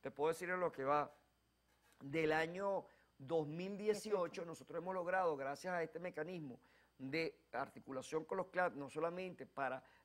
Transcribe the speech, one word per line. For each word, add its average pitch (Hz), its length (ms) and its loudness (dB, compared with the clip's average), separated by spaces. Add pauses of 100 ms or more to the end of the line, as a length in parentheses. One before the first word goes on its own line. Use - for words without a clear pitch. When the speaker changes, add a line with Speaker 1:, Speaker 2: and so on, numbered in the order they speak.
Speaker 1:
te - 100 -4
puedo 147 160 2
decir 165 220 0
en 185 100 2
lo 175 120 4
que 135 120 -4
va, 139 280 4 (920)
del 156 320 2
año 175 520 2 (320)
dos 151 300 2
mil 180 300 -4
dieciocho, 202 480 2
Speaker 2:
Dieciocho. 170 200 -6
Speaker 1:
nosotros 160 360 -8
hemos 185 120 -4
logrado, 180 440 2
gracias 143 360 -2
a 175 80 2
este 165 180 -4
mecanismo 170 600 -6 (380)
de 143 440 -2 (120)
articulación 131 720 -4
con 190 120 -2
los 180 100 -2
clap, 180 280 2
no 139 140 -6
solamente 170 560 -4
para 131 360 -2 (240)